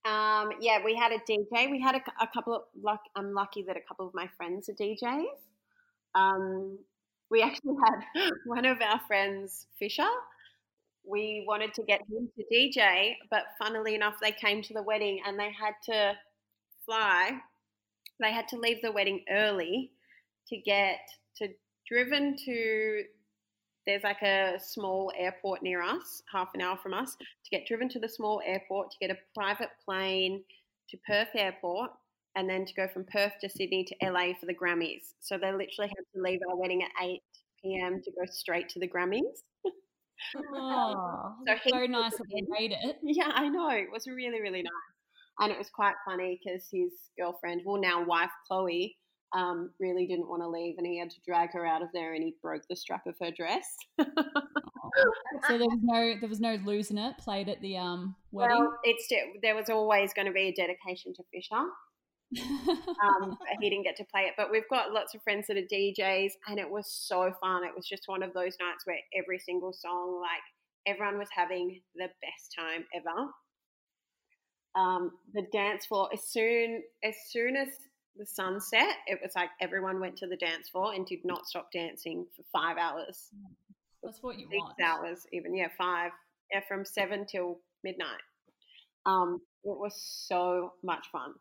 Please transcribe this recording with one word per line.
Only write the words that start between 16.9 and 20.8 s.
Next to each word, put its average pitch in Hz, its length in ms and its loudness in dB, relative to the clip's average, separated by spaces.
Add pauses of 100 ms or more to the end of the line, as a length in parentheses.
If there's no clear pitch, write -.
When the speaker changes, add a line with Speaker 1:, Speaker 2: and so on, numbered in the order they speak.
Speaker 1:
They 220 120 4
had 226 160 -2
to 247 80 -6
leave 233 260 2
the 226 100 0
wedding 196 360 2
early 202 640 2 (580)
to 233 100 -6
get 202 420 4 (380)